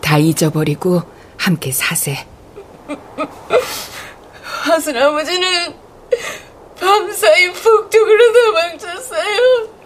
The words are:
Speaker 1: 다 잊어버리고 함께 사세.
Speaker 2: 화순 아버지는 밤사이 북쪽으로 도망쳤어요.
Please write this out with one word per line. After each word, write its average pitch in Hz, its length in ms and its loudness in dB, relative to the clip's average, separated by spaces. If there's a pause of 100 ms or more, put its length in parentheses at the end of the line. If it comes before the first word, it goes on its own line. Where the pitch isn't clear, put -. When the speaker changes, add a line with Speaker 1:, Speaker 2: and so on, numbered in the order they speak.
Speaker 1:
다 151 160 0
잊어버리고 156 840 0 (360)
함께 160 340 -2
사세. - 560 -6 (2250)
Speaker 2:
화순 311 320 0
아버지는 330 800 -2 (1040)
밤사이 370 760 2
북쪽으로 440 800 4
도망쳤어요. 415 1400 0 (160)